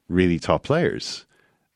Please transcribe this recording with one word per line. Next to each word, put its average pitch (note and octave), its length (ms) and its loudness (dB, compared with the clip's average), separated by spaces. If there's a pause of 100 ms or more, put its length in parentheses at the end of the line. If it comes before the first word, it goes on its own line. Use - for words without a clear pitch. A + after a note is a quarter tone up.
really F2 300 2
top D#2 240 0
players. - 640 -2 (500)